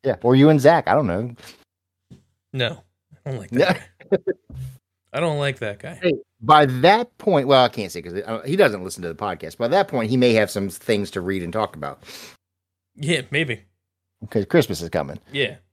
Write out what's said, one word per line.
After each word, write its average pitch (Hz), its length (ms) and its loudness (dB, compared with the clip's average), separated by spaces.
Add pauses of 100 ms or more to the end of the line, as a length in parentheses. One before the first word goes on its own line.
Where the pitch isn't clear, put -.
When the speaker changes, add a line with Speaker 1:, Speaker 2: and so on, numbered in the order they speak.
Speaker 1:
Yeah, 123 200 -2
or 123 120 4
you 139 140 8
and 156 100 4
Zach. 151 280 4
I 90 80 2
don't 143 120 0
know. 113 280 -4 (1160)
Speaker 2:
No, 127 300 -6 (420)
I 139 60 -8
don't 127 80 -8
like 95 120 -16
that 120 80 -2
Speaker 1:
Yeah. 180 140 2
Speaker 2:
guy. - 440 -6 (960)
I 139 60 -4
don't 160 200 -2
like 139 200 -4
that 104 200 -8
guy. 160 220 -16
Speaker 1:
Hey, 175 120 0 (280)
by 151 260 6
that 170 500 2
point, 147 300 0
well, 135 160 6
I 120 60 2
can't 98 220 -8
say 87 100 -10
'cause, 87 120 -14
uh, 104 320 -8
he 147 100 -4
doesn't 113 280 2
listen 92 200 -12
to 85 60 -6
the 80 60 -10
podcast. 87 420 -8
By 117 100 -4
that 185 200 0
point, 113 220 -4
he 127 80 0
may 123 160 4
have 107 180 2
some 98 180 -4
things 101 420 -4
to 95 100 -6
read 92 220 -4
and 85 80 -8
talk 107 240 -6
about. 69 260 -12 (920)
Speaker 2:
Yeah, 151 260 -4 (100)
maybe. 139 320 -4 (580)
Speaker 1:
Because 104 240 -4
Christmas 101 360 0
is 82 80 -10
coming. 73 300 -6 (120)
Speaker 2:
Yeah. 139 240 -4 (180)